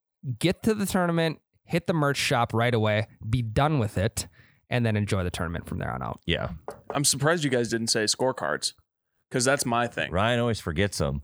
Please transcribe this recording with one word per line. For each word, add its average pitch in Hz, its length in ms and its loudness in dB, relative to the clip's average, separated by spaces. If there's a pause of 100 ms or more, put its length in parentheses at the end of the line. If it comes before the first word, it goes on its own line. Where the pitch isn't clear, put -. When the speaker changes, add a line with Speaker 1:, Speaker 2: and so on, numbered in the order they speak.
(380)
Speaker 1:
get 170 260 0
to 220 100 4
the 208 120 -2
tournament, 170 540 2 (280)
hit 165 200 0
the 196 40 0
merch 147 240 2
shop 120 360 0
right 117 220 2
away, 107 320 2 (220)
be 123 140 -6
done 139 380 2
with - 180 -2
it, - 280 -2 (440)
and 123 160 2
then 107 100 2
enjoy 101 280 0
the 87 60 -2
tournament 85 380 -6
from - 100 -6
there 73 140 -4
on 64 100 -6
out. - 240 -6
Speaker 2:
Yeah. 85 240 -2 (420)
Speaker 3:
I'm 143 120 -2
surprised 151 400 2
you 139 60 2
guys 120 200 2
didn't 113 180 -2
say 110 160 0
scorecards, 104 680 -2 (580)
'cause 127 140 0
that's 135 200 2
my 120 220 0
thing. 78 240 -4
Speaker 2:
Ryan 113 300 2
always 117 200 0
forgets 92 400 0
'em. 71 240 -2